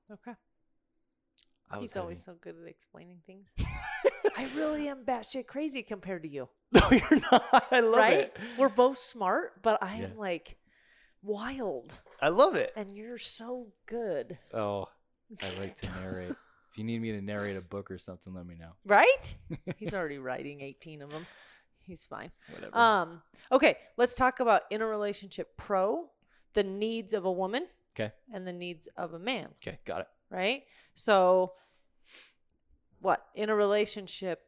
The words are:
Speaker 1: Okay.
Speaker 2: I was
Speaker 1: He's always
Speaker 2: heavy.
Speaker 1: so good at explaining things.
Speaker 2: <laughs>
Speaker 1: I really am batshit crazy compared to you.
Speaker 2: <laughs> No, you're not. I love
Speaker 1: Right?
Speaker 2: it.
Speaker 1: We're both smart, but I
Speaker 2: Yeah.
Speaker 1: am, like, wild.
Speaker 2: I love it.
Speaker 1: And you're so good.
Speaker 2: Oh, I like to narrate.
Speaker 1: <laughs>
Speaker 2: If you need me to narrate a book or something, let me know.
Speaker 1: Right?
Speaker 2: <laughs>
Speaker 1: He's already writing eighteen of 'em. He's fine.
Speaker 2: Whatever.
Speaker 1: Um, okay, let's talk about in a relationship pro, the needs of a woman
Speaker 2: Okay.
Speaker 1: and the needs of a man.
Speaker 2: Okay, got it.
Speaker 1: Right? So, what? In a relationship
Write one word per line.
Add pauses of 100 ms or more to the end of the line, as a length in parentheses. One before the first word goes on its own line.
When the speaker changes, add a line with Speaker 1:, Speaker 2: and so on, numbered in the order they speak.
(120)
Speaker 1:
Okay. (1400)
Speaker 2:
I
was
Speaker 1:
He's
always
Speaker 2:
heavy.
Speaker 1:
so
good
at
explaining
things. (440)
Speaker 2:
<laughs>
Speaker 1:
I
really
am
batshit
crazy
compared
to
you. (100)
Speaker 2:
<laughs>
No,
you're (120)
not.
I
love
Speaker 1:
Right?
Speaker 2:
it. (200)
Speaker 1:
We're
both
smart,
but
I
Speaker 2:
Yeah.
Speaker 1:
am,
like, (640)
wild. (200)
Speaker 2:
I
love
it.
Speaker 1:
And
you're
so (180)
good. (140)
Speaker 2:
Oh, (560)
I (100)
like
to (120)
narrate.
Speaker 1:
<laughs> (240)
Speaker 2:
If
you
need
me
to
narrate
a
book
or
something,
let
me
know. (140)
Speaker 1:
Right? (200)
Speaker 2:
<laughs>
Speaker 1:
He's
already
writing
eighteen
of
'em. (560)
He's
fine. (220)
Speaker 2:
Whatever.
Speaker 1:
Um, (300)
okay, (180)
let's
talk
about
in
a
relationship
pro, (440)
the
needs
of
a
woman (280)
Speaker 2:
Okay. (220)
Speaker 1:
and
the
needs (100)
of
a
man. (140)
Speaker 2:
Okay,
got
it. (220)
Speaker 1:
Right? (320)
So, (1500)
what? (100)
In
a
relationship